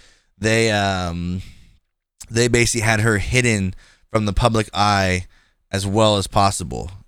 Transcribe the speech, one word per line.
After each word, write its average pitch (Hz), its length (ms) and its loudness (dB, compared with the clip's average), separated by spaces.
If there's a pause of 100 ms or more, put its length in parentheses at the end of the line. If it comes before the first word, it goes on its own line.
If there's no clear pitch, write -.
(380)
They, 113 320 2
um, 92 720 -2 (880)
they 117 180 2
basically 117 380 2
had 110 140 2
her 110 180 2
hidden 107 560 0 (380)
from 110 140 0
the 101 80 -2
public 113 380 2
eye 95 540 0 (460)
as 98 160 -4
well 107 300 2
as 98 100 -4
possible. 92 640 -2 (160)